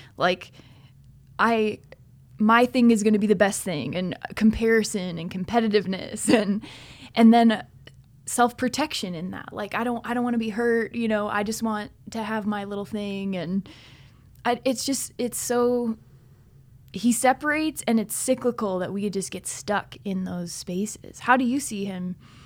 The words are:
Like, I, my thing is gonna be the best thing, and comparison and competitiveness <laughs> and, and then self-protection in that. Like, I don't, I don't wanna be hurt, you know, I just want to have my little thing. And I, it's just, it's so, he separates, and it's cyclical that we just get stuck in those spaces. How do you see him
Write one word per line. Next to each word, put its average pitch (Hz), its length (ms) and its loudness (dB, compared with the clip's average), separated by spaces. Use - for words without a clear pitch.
Like, 180 360 -2
I, 220 400 2
my 226 280 6
thing 240 260 6
is 208 100 4
gonna 208 160 4
be 214 80 2
the 208 80 6
best 196 280 2
thing, 147 340 -4
and 185 200 -6
comparison 214 840 2
and 165 120 -8
competitiveness 202 1040 -2
<laughs> 220 80 6
and, 202 200 -2
and 226 180 10
then 226 320 4
self-protection 247 880 -2
in 180 180 -8
that. - 200 -12
Like, 202 220 -8
I 214 80 -2
don't, 240 260 -4
I 240 60 -2
don't 247 100 0
wanna 240 140 0
be 220 120 -2
hurt, 233 440 0
you 233 140 -2
know, 208 200 0
I 208 140 -2
just 220 220 -4
want 208 260 -4
to 226 100 -6
have 208 240 -4
my 208 180 -4
little 202 200 -6
thing. 196 520 -6
And 180 320 -4
I, 240 200 0
it's 262 200 0
just, - 340 -4
it's 240 200 -4
so, 240 580 0
he 233 180 2
separates, 294 760 0
and 226 140 2
it's 214 160 -6
cyclical 240 640 -2
that 180 160 -4
we 202 160 -2
just 190 200 -6
get 180 160 -10
stuck - 500 -6
in 190 180 -4
those 175 280 -8
spaces. - 680 -8
How 247 160 4
do 262 80 2
you 254 160 0
see 202 240 -8
him 185 320 -8